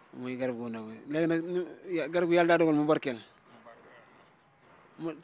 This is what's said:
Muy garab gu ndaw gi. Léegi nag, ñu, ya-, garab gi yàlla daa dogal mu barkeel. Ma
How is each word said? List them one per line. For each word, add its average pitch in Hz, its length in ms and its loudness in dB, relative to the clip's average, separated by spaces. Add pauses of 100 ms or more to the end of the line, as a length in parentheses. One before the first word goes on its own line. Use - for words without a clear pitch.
(160)
Muy 127 220 -8
garab 127 180 -2
gu 117 140 -8
ndaw 113 180 -10
gi. 113 100 -14 (140)
Léegi 160 160 0
nag, 165 160 0
ñu, 180 180 -4 (300)
ya-, 156 160 -2
garab 170 220 0
gi 170 60 4
yàlla 175 200 6
daa - 20 6
dogal 160 180 4
mu 151 100 2
barkeel. 143 340 0 (1800)
Ma 160 120 -6 (120)